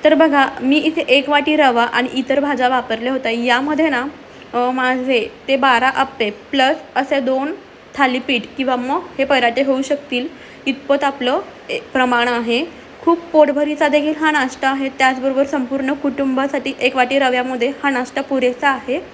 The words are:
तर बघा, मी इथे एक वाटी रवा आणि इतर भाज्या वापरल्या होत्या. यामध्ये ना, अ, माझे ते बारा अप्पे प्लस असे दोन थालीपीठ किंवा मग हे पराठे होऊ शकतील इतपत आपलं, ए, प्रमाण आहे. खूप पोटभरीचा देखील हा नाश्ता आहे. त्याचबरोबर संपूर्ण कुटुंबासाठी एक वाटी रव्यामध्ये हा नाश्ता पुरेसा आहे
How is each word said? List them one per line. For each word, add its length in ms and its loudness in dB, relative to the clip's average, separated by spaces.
तर 100 6
बघा, 340 4
मी 160 2
इथे 240 0
एक 280 2
वाटी 260 2
रवा 280 4
आणि 300 -2
इतर 260 0
भाज्या 280 0
वापरल्या 460 -2
होत्या. 180 -2
यामध्ये 580 0
ना, 160 -2
अ, 180 0
माझे 600 0
ते 80 2
बारा 340 4
अप्पे 400 -2
प्लस 460 0
असे 240 0
दोन 340 -2
थालीपीठ 460 0
किंवा 180 0
मग 260 -2
हे 80 0
पराठे 380 0
होऊ 180 0
शकतील 460 -4
इतपत 380 -2
आपलं, 360 -2
ए, 100 -6
प्रमाण 340 2
आहे. 380 0
खूप 180 2
पोटभरीचा 680 2
देखील 320 2
हा 120 2
नाश्ता 380 0
आहे. 200 -2
त्याचबरोबर 560 0
संपूर्ण 480 -2
कुटुंबासाठी 840 -2
एक 160 0
वाटी 240 2
रव्यामध्ये 540 0
हा 60 2
नाश्ता 320 -2
पुरेसा 480 0
आहे 300 -2